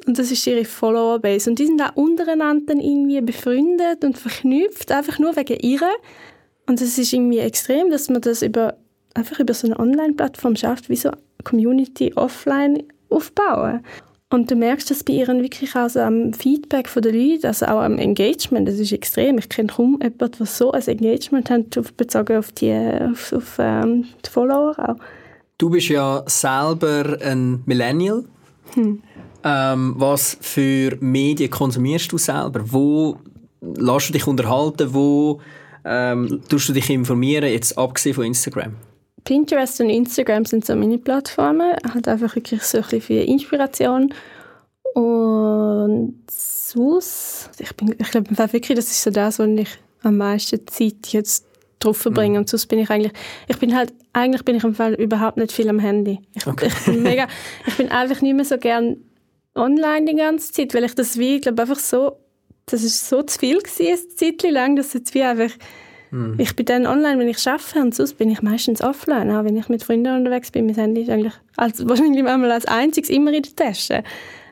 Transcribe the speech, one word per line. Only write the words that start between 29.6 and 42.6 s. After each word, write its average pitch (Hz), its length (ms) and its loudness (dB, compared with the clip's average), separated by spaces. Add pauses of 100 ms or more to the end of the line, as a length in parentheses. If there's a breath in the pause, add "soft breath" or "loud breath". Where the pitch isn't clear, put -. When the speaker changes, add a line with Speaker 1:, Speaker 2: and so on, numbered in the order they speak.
Speaker 2:
was 135 440 0
für 135 580 0
Medien 135 520 0
konsumierst 135 600 -2
du 170 60 -4
selber? 139 480 -2
Wo 147 520 0 (440)
lässt 123 480 -2
du 156 40 -8
dich 143 120 0
unterhalten? 135 680 0
Wo, 143 460 2 (460 loud breath)
ähm, 123 640 -2
tust 143 180 0
du 139 60 -2
dich 131 160 0
informieren, 131 640 0
jetzt - 260 -2
abgesehen 131 380 -2
von 120 100 -2
Instagram? 113 480 -4 (500)
Speaker 1:
Pinterest 269 580 0
und 226 80 2
Instagram 226 560 0
sind 220 220 0
so 226 80 0
meine 220 240 2
Plattformen, 285 760 0 (180)
halt 233 160 -4
einfach 220 280 -2
wirklich 233 260 -4